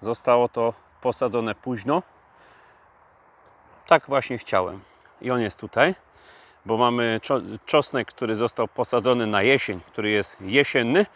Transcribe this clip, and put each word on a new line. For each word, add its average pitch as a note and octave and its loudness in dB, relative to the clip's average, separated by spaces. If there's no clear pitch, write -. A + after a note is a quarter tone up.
Zostało A#2+ 2
to A#2 -2
posadzone A2+ -2
późno. B2+ -4
Tak E3 4
właśnie C3 -2
chciałem. F#2 -2
I B2 -6
on B2 0
jest G#2+ -6
tutaj, C#3 2
bo A2 -2
mamy A#2 0
czo-, A2 -4
czosnek, C#3 0
który A2 -4
został A2+ -2
posadzony B2 0
na G#2 0
jesień, A2 0
który G#2+ -6
jest G#2 -2
jesienny. C3 2